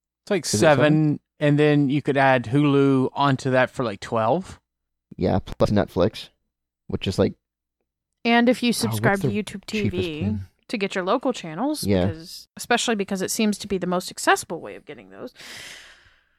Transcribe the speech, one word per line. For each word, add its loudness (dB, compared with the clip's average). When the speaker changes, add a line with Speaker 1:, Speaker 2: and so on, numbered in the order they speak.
Speaker 1:
It's -10
like 0
Speaker 2:
Is -2
it 0
seven? 6
Speaker 1:
seven, 4
and 4
then 4
you 0
could 0
add 4
Hulu 4
onto 0
that 4
for, -6
like, -6
twelve. -2
Speaker 2:
Yeah, 0
plus -2
Netflix, -2
which -8
is, -2
like, 0
Speaker 3:
And 4
if 0
you 2
Speaker 2:
oh, 4
what's 0
Speaker 3:
subscribe 0
to 0
Speaker 2:
the -2
Speaker 3:
YouTube -14
Speaker 2:
cheapest -
Speaker 3:
T -2
V -4
Speaker 2:
plan? -4
Speaker 3:
to -4
get -4
your -2
local -2
channels, -6
Speaker 2:
Yeah. 2
Speaker 3:
because, -10
especially -2
because -4
it -4
seems 0
to -12
be -2
the -4
most -4
accessible -2
way -14
of -20
getting -20
those. -16
<sighs> -20